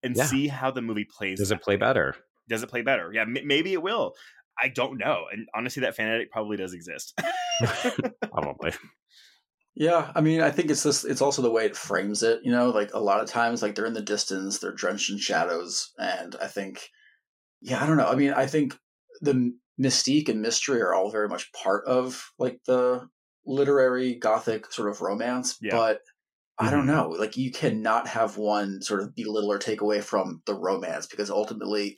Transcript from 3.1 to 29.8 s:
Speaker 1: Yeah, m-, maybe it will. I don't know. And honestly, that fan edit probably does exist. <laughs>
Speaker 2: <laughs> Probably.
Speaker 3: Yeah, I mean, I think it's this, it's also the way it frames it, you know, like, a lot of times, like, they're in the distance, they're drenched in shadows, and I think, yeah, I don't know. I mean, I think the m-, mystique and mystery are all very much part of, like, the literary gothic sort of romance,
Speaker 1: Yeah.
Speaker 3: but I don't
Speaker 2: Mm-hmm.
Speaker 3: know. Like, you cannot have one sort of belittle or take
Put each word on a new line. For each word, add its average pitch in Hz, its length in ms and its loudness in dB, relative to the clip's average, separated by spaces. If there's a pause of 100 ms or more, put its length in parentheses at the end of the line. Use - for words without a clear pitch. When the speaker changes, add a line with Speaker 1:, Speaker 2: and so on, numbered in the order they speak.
Speaker 1:
Yeah, 113 80 2
m-, 113 240 -2
maybe 160 280 2
it 170 100 0
will. 190 320 -2 (440)
I 131 100 2
don't 123 280 -2
know. 107 340 -2
And 107 220 -10
honestly, 123 280 -4
that 113 140 -2
fan 110 120 -2
edit 113 240 -2
probably 107 260 -4
does 92 160 -6
exist. 85 400 -14 (480)
<laughs> - 0 -
Speaker 2:
<laughs> - 720 -2
Probably. - 400 -4 (1040)
Speaker 3:
Yeah, 160 400 2
I 165 60 4
mean, 160 200 4
I 151 80 4
think 151 220 2
it's 131 100 2
this, - 240 2
it's 135 160 0
also 139 220 2
the 117 80 4
way 113 140 4
it 104 120 -2
frames 101 460 -2
it, 113 200 4
you 123 80 0
know, 123 200 4
like, 104 240 0
a 107 40 -2
lot 101 220 4
of 110 80 -4
times, 117 320 0
like, 104 140 -2
they're 104 100 -2
in 117 80 -2
the 110 80 -6
distance, 98 560 -4
they're 98 140 -6
drenched 95 400 -2
in 101 80 -4
shadows, 87 800 -2
and 90 420 -6
I - 60 -6
think, - 420 -10 (720)
yeah, 123 220 -2
I - 20 0
don't 156 120 4
know. 127 100 4
I 120 80 2
mean, 139 180 4
I 135 140 2
think 143 280 0 (460)
the 147 100 2
m-, 123 280 2 (200)
mystique 139 500 2
and 110 120 0
mystery 117 400 0
are 90 140 2
all 95 160 2
very 107 180 0
much - 240 -8
part 101 320 0
of, 127 540 0
like, 127 260 -2
the 123 420 2 (380)
literary 127 720 4
gothic 110 560 0
sort 107 180 -4
of 104 120 -6
romance, 117 600 -2
Speaker 1:
Yeah. 104 140 0
Speaker 3:
but 113 260 2 (560)
I 110 140 2
don't 143 160 4
Speaker 2:
Mm-hmm. 147 80 4
Speaker 3:
know. 90 140 2
Like, 104 280 -4
you 127 140 -2
cannot 113 560 0
have 107 300 0
one 104 440 0
sort 98 200 0
of 104 120 -6
belittle 107 380 -2
or 101 80 0
take 107 220 -2